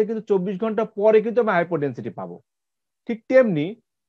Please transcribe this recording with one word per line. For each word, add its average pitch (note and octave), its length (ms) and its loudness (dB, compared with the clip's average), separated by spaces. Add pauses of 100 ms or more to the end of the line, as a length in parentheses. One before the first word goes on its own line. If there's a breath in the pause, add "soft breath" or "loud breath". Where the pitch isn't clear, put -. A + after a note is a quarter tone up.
কিন্তু A3 240 -8
চব্বিশ F#3+ 320 -2
ঘন্টা A3 200 -2 (160)
পরে G#3+ 260 6
কিন্তু A#3 180 -2
আমরা G#3 140 0
হাইপোডেনসিটি C#3+ 640 -4
পাবো। F2 160 -12 (720)
ঠিক A3+ 140 -6 (100)
তেমনি A3 360 4 (440)